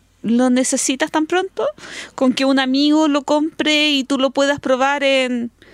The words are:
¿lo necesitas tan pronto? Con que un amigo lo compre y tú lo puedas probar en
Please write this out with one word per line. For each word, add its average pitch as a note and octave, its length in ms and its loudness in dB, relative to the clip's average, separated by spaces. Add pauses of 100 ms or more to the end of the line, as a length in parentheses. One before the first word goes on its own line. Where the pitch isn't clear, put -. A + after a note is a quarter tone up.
(220)
¿lo A#3+ 280 2
necesitas C4 600 0
tan D#4 160 0
pronto? F#4+ 380 -4 (500)
Con C4 180 2
que C4+ 120 -2
un C4+ 140 2
amigo D4 500 2
lo C#4+ 140 0
compre D4+ 680 0
y C4+ 140 0
tú C4+ 140 -2
lo C4 120 0
puedas C#4 280 0
probar C4+ 460 0
en B3+ 460 0 (240)